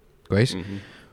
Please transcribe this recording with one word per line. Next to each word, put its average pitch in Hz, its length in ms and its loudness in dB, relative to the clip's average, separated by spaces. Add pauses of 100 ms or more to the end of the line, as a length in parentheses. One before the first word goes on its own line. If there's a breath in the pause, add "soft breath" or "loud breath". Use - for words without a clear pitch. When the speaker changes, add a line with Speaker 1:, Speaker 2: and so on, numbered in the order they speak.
(300)
Speaker 1:
كويس؟ 101 260 4
Speaker 2:
مهم. 98 240 -8 (340 loud breath)